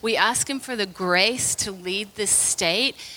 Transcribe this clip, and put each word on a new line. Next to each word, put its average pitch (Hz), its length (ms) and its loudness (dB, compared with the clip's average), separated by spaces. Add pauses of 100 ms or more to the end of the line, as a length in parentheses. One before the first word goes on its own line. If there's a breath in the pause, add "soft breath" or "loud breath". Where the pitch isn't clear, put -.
We 226 160 0
ask 220 320 2
him 269 100 -4
for 254 160 -8
the 208 120 -2
grace 185 720 2
to - 140 -4
lead 190 440 -6
this 202 160 -2
state. 202 680 2 (200 loud breath)